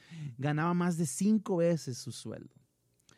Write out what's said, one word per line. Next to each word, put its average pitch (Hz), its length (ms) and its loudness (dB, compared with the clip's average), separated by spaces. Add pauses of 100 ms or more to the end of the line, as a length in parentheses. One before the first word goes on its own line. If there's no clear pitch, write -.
(380)
ganaba 151 360 0
más 175 240 2
de 170 80 0
cinco 196 520 2
veces 165 400 2
su - 140 -10
sueldo. - 420 -12 (640)